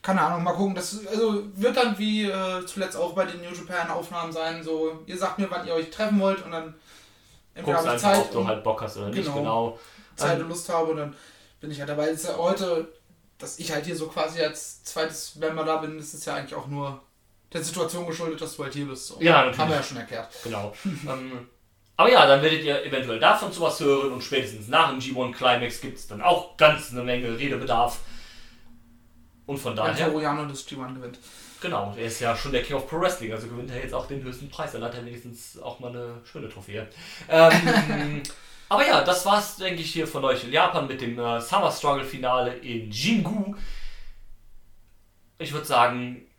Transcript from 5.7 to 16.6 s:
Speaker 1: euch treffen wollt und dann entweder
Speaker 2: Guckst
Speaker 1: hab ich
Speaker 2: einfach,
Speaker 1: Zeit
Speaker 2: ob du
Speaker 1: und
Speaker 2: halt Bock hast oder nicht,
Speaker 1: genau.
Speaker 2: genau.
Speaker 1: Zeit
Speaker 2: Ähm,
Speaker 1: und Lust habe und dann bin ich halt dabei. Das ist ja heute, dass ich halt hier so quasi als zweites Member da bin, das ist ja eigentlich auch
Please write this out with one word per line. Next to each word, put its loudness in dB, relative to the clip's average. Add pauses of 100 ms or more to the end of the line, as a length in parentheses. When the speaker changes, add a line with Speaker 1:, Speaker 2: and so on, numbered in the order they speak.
Speaker 1:
euch -2
treffen 2
wollt 2
und -12
dann -8 (800)
entweder 0
Speaker 2:
Guckst 0
Speaker 1:
hab 0
ich -2
Speaker 2:
einfach, 8
Speaker 1:
Zeit 6
Speaker 2:
ob -10
du -2
Speaker 1:
und 0
Speaker 2:
halt -2
Bock 0
hast -8
oder -6
nicht, -2
Speaker 1:
genau. -4
Speaker 2:
genau. -2 (360)
Speaker 1:
Zeit 0
Speaker 2:
Ähm, -4
Speaker 1:
und -8
Lust -8
habe 2
und 0
dann -6 (440)
bin -12
ich -10
halt -8
dabei. 0
Das -2
ist -4
ja -4
heute, 0 (460)
dass -12
ich -4
halt -2
hier -4
so -4
quasi -4
als -6
zweites -6
Member -2
da 0
bin, -6
das -14
ist -14
ja -4
eigentlich -10
auch -10